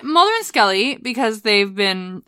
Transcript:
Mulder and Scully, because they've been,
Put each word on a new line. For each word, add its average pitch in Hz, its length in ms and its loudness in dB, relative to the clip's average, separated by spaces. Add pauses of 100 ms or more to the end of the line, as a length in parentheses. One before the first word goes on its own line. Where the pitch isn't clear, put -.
Mulder 349 340 2
and 440 80 -4
Scully, 214 540 0
because 233 440 -4
they've 202 300 2
been, 185 540 -4